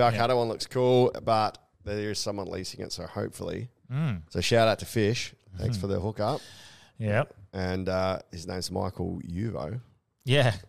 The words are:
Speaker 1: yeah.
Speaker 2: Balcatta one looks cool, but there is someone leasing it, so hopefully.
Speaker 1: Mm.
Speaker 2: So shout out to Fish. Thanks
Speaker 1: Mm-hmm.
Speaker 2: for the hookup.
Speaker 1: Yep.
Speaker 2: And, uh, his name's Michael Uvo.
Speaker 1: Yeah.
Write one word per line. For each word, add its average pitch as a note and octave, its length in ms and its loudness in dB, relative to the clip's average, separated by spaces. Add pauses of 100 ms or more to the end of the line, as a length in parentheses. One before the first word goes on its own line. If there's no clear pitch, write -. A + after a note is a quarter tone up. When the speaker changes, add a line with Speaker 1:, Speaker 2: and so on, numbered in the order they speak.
Speaker 1:
yeah. A#2+ 80 6
Speaker 2:
Balcatta A#2 260 2
one A#2 120 2
looks - 180 -6
cool, B2+ 460 4 (100)
but A2 360 2 (260)
there G#2 260 -4
is G2 80 -4
someone G2 320 -4
leasing F#2 300 -8
it, F#2+ 120 -8
so F2 140 -8
hopefully. G2+ 640 -6 (240)
Speaker 1:
Mm. B2+ 380 -2
Speaker 2:
So F2+ 100 -2
shout A2+ 260 6
out G#2 140 4
to F2 60 -8
Fish. A2 460 0 (260)
Thanks A2+ 180 0
Speaker 1:
Mm-hmm. F#2+ 60 -4
Speaker 2:
for G2+ 40 -2
the G2 140 0
hookup. G#2+ 400 -2 (580)
Speaker 1:
Yep. A2 360 0 (180)
Speaker 2:
And, F#2 360 -2
uh, F#2 300 0 (140)
his F2 160 -12
name's F#2 220 -6
Michael F#2 540 -4
Uvo. F2+ 560 -6 (440)
Speaker 1:
Yeah. C3 300 4 (140)